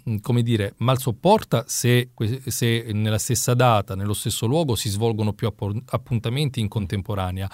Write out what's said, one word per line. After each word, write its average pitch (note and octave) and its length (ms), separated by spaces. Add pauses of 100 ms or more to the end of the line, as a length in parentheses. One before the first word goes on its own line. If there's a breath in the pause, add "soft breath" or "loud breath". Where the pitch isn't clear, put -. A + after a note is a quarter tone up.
(100)
mm, A2 80
come A#2+ 240
dire, G#2+ 360
mal C3 200
sopporta C3+ 680
se B2 480
que-, B2 320
se A#2 460
nella G#2+ 260
stessa - 360
data, A#2 400
nello G2+ 180
stesso - 340
luogo C#3 280
si G#2 140
svolgono G#2+ 440
più - 140
appo-, G2+ 260 (140)
appuntamenti B2 720
in G#2 80
contemporanea. F#2+ 840